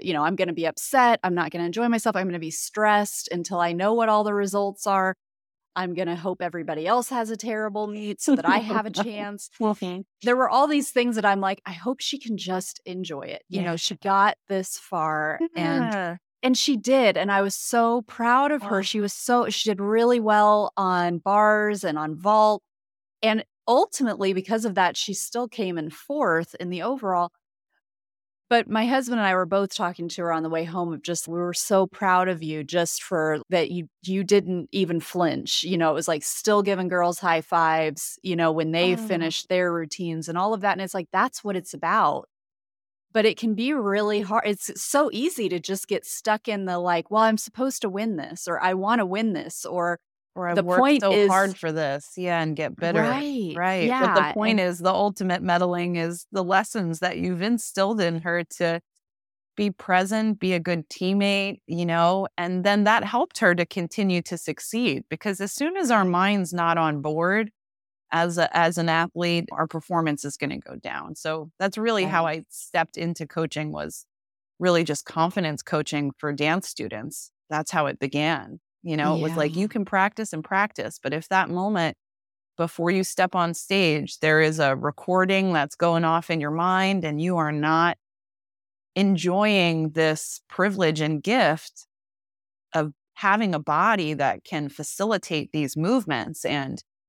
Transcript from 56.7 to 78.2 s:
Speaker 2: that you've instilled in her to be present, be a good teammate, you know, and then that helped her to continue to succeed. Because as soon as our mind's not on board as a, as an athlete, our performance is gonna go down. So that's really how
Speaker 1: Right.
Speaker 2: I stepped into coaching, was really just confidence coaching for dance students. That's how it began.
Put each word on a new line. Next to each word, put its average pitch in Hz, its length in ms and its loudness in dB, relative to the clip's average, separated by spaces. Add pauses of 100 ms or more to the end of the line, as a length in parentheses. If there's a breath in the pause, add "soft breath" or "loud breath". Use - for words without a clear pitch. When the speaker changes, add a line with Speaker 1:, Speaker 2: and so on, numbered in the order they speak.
Speaker 2:
that 180 180 -2
you've 175 240 -2
instilled 214 600 0
in 170 200 0
her 175 220 -2 (140)
to 170 240 0 (760)
be 208 160 0
present, 196 680 0
be 185 140 0
a 175 60 0
good 170 300 -2
teammate, 196 760 0
you 170 180 -4
know, 170 420 2 (100)
and 180 260 -2
then 202 220 4
that 214 180 4
helped 247 360 -2
her 180 160 6
to 170 100 0
continue 180 580 -2
to 175 140 -8
succeed. 165 720 -4
Because 185 320 -6
as 202 100 -4
soon 339 260 -4
as 302 140 0
our 208 140 4
mind's 185 480 2
not 170 240 0
on 151 240 0
board 175 500 0 (600)
as 170 260 0
a, 165 200 0
as 170 200 4
an 165 120 0
athlete, 170 600 0
our 156 160 -2
performance 160 580 -2
is 143 120 -8
gonna 143 220 -4
go 135 180 -16
down. - 380 -10
So 160 440 -8
that's 196 180 -2
really 214 300 0
how 165 180 2
Speaker 1:
Right. - 20 0
Speaker 2:
I 156 220 -6
stepped - 480 -4
into 165 300 -6
coaching, 156 440 -4
was 151 340 -10 (540)
really 175 240 4
just 156 220 -4
confidence 165 580 0
coaching 147 540 -2
for 147 160 -4
dance 156 360 0
students. 110 640 -10 (180)
That's 156 220 -4
how 156 160 0
it - 120 -6
began. 147 600 -4 (240)